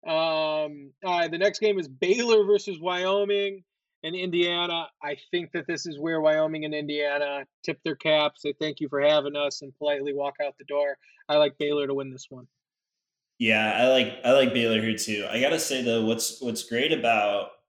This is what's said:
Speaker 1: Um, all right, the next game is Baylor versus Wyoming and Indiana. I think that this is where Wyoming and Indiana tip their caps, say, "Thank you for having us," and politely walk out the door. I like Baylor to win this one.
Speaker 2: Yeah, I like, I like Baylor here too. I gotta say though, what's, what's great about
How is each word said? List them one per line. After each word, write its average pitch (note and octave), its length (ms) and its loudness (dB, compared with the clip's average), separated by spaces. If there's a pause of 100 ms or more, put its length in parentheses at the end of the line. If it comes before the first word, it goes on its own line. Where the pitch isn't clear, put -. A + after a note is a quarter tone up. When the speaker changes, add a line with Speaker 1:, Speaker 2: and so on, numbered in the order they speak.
Speaker 1:
Um, D#3 840 -2 (140)
all F3+ 140 0
right, E3 100 0
the E3 80 -6
next G3 220 0
game G#3 200 2
is D#3+ 80 -6
Baylor G#3 580 2
versus G3+ 340 0
Wyoming G3 840 -2 (400)
and E3 120 -6
Indiana. F3 720 -2 (160)
I C#3+ 140 -6 (140)
think F3 200 -4
that E3 160 -6
this E3+ 180 -6
is D3+ 140 -10
where D#3+ 220 -2
Wyoming D#3 440 2
and D3+ 80 -4
Indiana D3 720 -2 (180)
tip D#3 200 -6
their D#3 120 -4
caps, D3+ 480 0
say, D3 160 -2
"Thank D3+ 200 -4
you D3+ 100 -4
for C#3+ 120 0
having D3 340 4
us," D3 260 -4
and C3+ 160 -18
politely C#3+ 360 -2
walk C#3 300 -4
out - 140 -6
the C#3 80 -20
door. C#3+ 320 -2 (300)
I D3+ 100 2
like D3 200 4
Baylor D3 300 0
to C#3 60 -2
win C#3 180 -4
this C3 180 -18
one. B2+ 180 -18 (920)
Speaker 2:
Yeah, A2 380 4
I B2 120 6
like, C3 240 4 (120)
I B2 60 6
like C3 220 6
Baylor A2+ 280 2
here A2 160 -2
too. G#2 320 -4
I A#2 100 -4
gotta D#3 200 0
say C3 240 -4
though, A2+ 220 0
what's, A2+ 360 -2
what's A#2 260 -6
great B2+ 240 0
about G#2+ 580 0 (200)